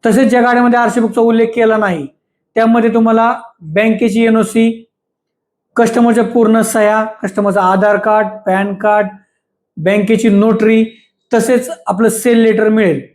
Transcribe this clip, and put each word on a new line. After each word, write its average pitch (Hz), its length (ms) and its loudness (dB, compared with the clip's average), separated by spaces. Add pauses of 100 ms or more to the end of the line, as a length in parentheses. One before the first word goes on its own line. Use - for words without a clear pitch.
तसेच 226 240 2
ज्या 247 120 2
गाड्यामध्ये 240 380 2
आरसी 233 200 0
बुकचा 226 220 -2
उल्लेख 226 340 2
केला 220 220 2
नाही, 185 300 -4 (480)
त्यामध्ये 226 380 2
तुम्हाला 226 460 0 (220)
बँकेची 214 640 0
एनओसी, 226 640 0 (880)
कस्टमरच्या 233 480 2
पूर्ण 226 380 0
सह्या, 220 420 0
कस्टमरचं 202 560 -4
आधार 196 380 2
कार्ड, 214 300 0 (180)
पॅन 196 280 -2
कार्ड, 208 340 0 (720)
बँकेची 208 520 0
नोटरी, 220 560 2 (480)
तसेच 240 360 0 (180)
आपलं 208 220 0
सेल 226 280 0
लेटर 214 320 2
मिळेल. 196 320 0 (140)